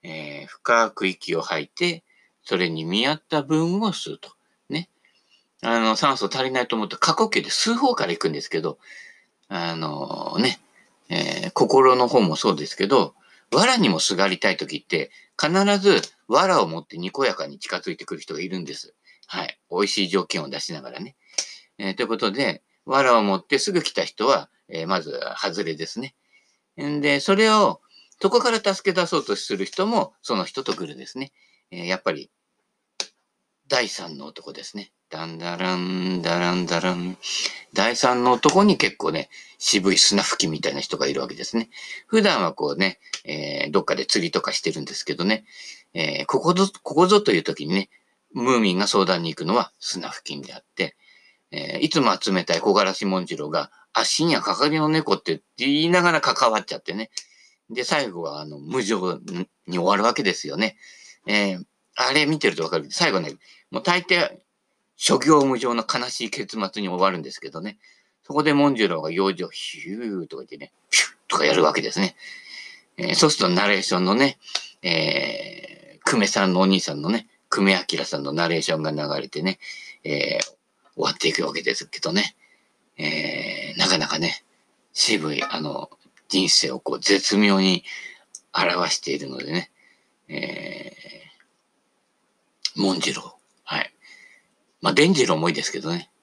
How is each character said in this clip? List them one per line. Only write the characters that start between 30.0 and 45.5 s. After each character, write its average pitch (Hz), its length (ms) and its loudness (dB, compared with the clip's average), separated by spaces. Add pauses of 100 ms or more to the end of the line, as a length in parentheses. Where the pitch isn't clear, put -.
そ 123 140 -4
の 90 80 -2
人 135 200 -8
と - 80 -2
グ 87 140 -6
ル 73 100 -14
で 64 100 -16
す - 120 -14
ね。 135 140 -10 (380)
え 87 120 -12
ー、 87 40 -8
や 92 120 -2
っ - 40 -14
ぱ 87 100 -2
り、 71 180 -10 (1400)
第 123 200 0
三 82 280 -10
の 69 100 -14
男 - 260 -16
で - 120 -16
す - 120 -14
ね。 98 160 -14 (180)
ダ 78 140 -10
ン 82 140 -10
ダ 87 180 -6
ラ 92 200 0
ン、 90 460 -2
ダ 85 160 0
ラ 87 160 2
ン 90 120 0
ダ 85 140 0
ラ 92 120 0
ン。 90 240 -4 (560)
第 113 240 2
三 123 280 4
の 123 80 6
男 156 320 6
に 190 120 6
結 - 200 0
構 80 160 -2
ね、 76 160 -4 (300)
渋 98 340 2
い 95 60 4
砂 98 240 4
吹 - 240 -2
き 80 40 -2
み 78 100 -4
た 71 100 0
い 69 40 -6
な 71 60 -6
人 - 160 -4
が 67 100 0
い 69 80 -2
る 69 60 -2
わ 67 80 -4
け - 60 -12
で - 100 -10
す - 120 -6
ね。 113 120 -2 (380)
普 220 160 4
段 156 200 2
は 82 100 0
こ 73 240 -4
う - 0 -
ね、 92 220 -2 (260)
え 73 440 -4
ー、 - 20 -8
ど 90 120 2
っ - 20 -8
か 76 100 0
で - 120 -4
釣 90 180 0
り 80 60 -2
と 82 100 0
か - 120 -4
し - 80 -2
て 82 120 -2
る 78 80 -8
ん 71 40 -8
で - 100 -12
す - 100 -8
け - 100 -4
ど 87 100 -4
ね。 107 200 0 (500)